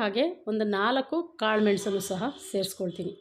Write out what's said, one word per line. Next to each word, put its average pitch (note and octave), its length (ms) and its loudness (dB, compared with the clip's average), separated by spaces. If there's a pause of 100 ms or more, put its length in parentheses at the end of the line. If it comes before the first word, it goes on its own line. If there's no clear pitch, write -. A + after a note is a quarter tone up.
ಹಾಗೆ G#3+ 240 2 (260)
ಒಂದು G#3+ 140 2 (100)
ನಾಲ್ಕು B3+ 420 2 (260)
ಕಾಳು G#3+ 240 4
ಮೆಣಸನ್ನು G3 420 2
ಸಹ F#3+ 160 -2 (240)
ಸೇರಿಸ್ಕೊಳ್ತೀನಿ. F#3+ 720 -4